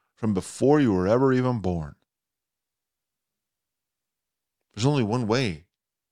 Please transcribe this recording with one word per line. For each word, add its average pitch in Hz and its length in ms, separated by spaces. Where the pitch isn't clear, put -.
from 110 180
before 127 480
you 120 120
were 92 140
ever 127 260
even 127 260
born. 87 380
There's 113 120
only 143 160
one 113 240
way 104 400